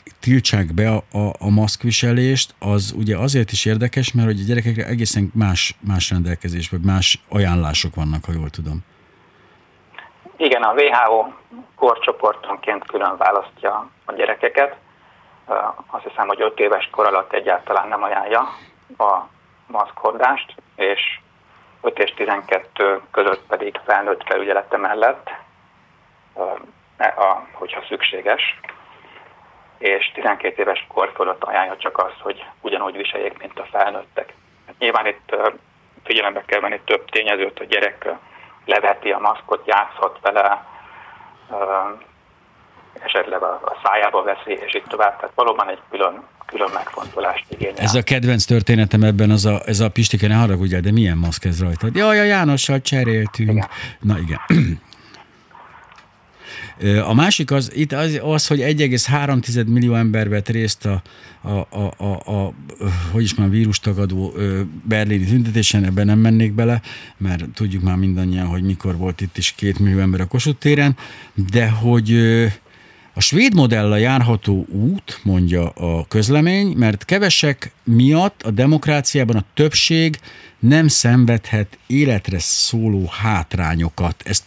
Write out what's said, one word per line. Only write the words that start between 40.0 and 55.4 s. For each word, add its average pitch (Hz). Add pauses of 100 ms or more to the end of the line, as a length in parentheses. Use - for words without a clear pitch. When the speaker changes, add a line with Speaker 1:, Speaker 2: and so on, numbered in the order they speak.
Speaker 2:
vele, 101 (840)
ö, 110 (1500)
esetleg 92
a, 90 (100)
a -
szájába 101
veszi, 101 (140)
és 104
így 101
tovább. 104
Tehát -
valóban 107
egy 92 (100)
külön, 95 (220)
külön 101
megfontolást 95
igényel. -
Speaker 1:
Ez 110
a 120
kedvenc 123
történetem 110
ebben 107
az 104
a, 104
ez 104
a, 113
Pistike, 107
ne 107
haragudjál, 95
de 101
milyen 104
maszk 85
ez 85
rajtad? 90
Jaj, 214
a 208
Jánossal 147
cseréltünk. 113
Speaker 2:
Igen. 107 (320)
Speaker 1:
Na 104
igen. 80
<clears throat> 123 (1900)